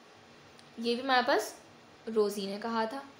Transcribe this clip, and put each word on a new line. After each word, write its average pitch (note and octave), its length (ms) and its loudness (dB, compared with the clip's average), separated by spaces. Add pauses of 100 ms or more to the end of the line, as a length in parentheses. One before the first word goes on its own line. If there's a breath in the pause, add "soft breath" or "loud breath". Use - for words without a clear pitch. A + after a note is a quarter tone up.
(800)
ये A#3 140 0
भी B3 80 -4
हमारे B3+ 200 4
पास C#4+ 340 0 (520)
रोजी G#3 380 0
ने G3 120 -6
कहा A3+ 280 -2
था। C4+ 340 -10